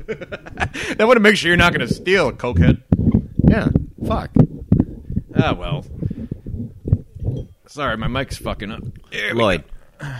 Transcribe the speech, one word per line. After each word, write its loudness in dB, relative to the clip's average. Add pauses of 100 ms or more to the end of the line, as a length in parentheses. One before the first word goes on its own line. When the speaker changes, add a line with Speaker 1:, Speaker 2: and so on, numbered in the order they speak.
Speaker 1:
<laughs> -12 (920)
That 4
would 8
make 6
sure -2
you're 6
not 6
gonna -2
steal, 2
cokehead. 2 (680)
Speaker 2:
Yeah, 4 (380)
fuck. -2 (1040)
Speaker 1:
Ah, 2
well. -6 (1800)
Sorry, -4
my -4
mic's -4
fucking -8
up. -12 (280)
There -6
we 0
Speaker 2:
Lloyd. 2 (360)
Speaker 1:
go. -10 (120)